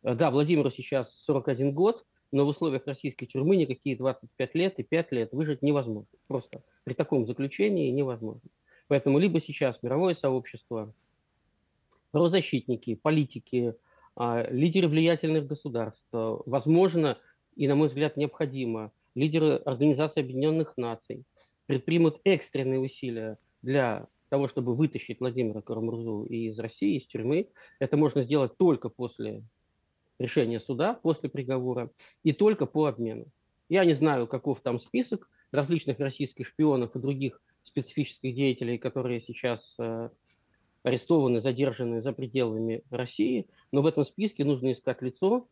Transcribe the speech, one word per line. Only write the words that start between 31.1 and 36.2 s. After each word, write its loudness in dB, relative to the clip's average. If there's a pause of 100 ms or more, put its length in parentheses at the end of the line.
приговора -4 (320)
и 4
только 4
по 2
обмену. -4 (420)
Я 4
не 6
знаю, 2
каков -4
там -2
список -4 (220)
различных -2
российских -6